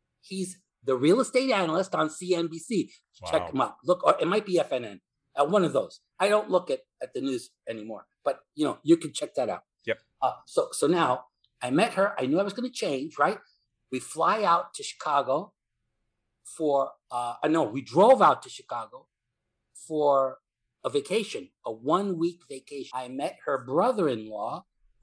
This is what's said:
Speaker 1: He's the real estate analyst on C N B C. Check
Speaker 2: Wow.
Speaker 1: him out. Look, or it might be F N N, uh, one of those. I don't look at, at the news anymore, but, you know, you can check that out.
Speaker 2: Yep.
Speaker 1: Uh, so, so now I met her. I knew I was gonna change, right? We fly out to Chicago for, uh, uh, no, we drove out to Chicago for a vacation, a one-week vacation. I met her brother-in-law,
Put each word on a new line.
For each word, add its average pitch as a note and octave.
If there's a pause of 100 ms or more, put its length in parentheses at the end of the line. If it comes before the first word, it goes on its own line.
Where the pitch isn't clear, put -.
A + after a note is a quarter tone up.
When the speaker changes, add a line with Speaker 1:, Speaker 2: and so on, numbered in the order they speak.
(200)
Speaker 1:
He's F#3+ (260)
the C3
real D#3+
estate B3+
analyst F3+
on D#3
C F3+
N E3+
B E3
C. F#3+ (360)
Check D3
Speaker 2:
Wow. F2
Speaker 1:
him C3
out. A#2 (100)
Look, F3+
or D3+
it D3+
might G#3
be F3+
F D3+
N B2
N, G2+ (360)
uh, C#3+
one F#3
of C#3+
those. - (180)
I F#3+
don't G#3+
look F3+
at, C3 (200)
at -
the B2+
news C3 (180)
anymore, A2 (180)
but, C3+ (160)
you D3+
know, C3
you D#3+
can D3+
check -
that B2
out. F2+ (240)
Speaker 2:
Yep. A2 (200)
Speaker 1:
Uh, C3 (120)
so, -
so D3
now D3+ (360)
I B2
met F3
her. G3
I B2+
knew D#3
I -
was G3+
gonna A#3+
change, D#3
right? E3 (540)
We C3
fly F3
out E3+
to -
Chicago C#3+ (1040)
for, C#3 (220)
uh, A#2+ (100)
uh, -
no, D#3+
we A#2+
drove G#3
out D3+
to -
Chicago - (800)
for C#3+ (440)
a C3+
vacation, E3+ (140)
a A#2
one-week E3+ (100)
vacation. C3+
I B2+
met C#3
her C3+
brother-in-law, C3 (380)